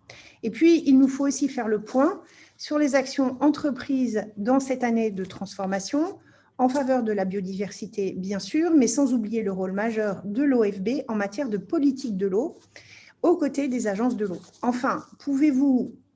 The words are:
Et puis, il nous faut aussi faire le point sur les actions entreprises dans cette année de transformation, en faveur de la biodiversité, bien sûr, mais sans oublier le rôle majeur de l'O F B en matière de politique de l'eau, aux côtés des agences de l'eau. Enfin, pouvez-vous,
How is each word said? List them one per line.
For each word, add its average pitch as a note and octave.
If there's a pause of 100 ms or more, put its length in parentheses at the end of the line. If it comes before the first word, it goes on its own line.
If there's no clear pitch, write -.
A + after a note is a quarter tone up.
(440)
Et -
puis, E4
il C4
nous C4+
faut C#4
aussi C#4
faire A#3
le G#3+
point C#4 (360)
sur -
les D4
actions C4
entreprises C4 (100)
dans A#3+
cette C4
année A3+
de F#3+
transformation, G3 (380)
en B3+
faveur C4
de A3
la G3
biodiversité, F#3+
bien F#3+
sûr, D#4
mais C4
sans C4
oublier A3
le G3
rôle F#3
majeur G#3+
de G#3
l'O B3+
F G3+
B F#3+ (180)
en A3+
matière G#3
de G#3
politique C4+
de G3
l'eau, A3 (640)
aux E4+
côtés C#4+
des A#3+
agences G#3+
de G3+
l'eau. F3 (240)
Enfin, A#3+ (140)
pouvez-vous, C#4 (200)